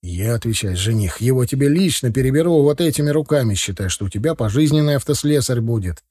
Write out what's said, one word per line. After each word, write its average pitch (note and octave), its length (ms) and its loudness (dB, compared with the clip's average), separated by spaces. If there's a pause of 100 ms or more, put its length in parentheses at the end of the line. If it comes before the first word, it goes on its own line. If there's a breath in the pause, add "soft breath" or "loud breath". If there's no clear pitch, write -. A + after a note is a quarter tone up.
Я, F#2 320 -4
отвечает G#2+ 440 -4
жених, G#2 420 -2
«его B2+ 240 2
тебе C#3 240 0
лично D3+ 420 0
переберу C#3+ 520 2
вот D3 180 2
этими D3 300 0
руками, C#3+ 440 0
считай, F#2+ 360 -4
что - 160 -6
у - 20 -4
тебя C3+ 260 -2
пожизненный D3 640 2
автослесарь C#3 640 0
будет». A2 500 -4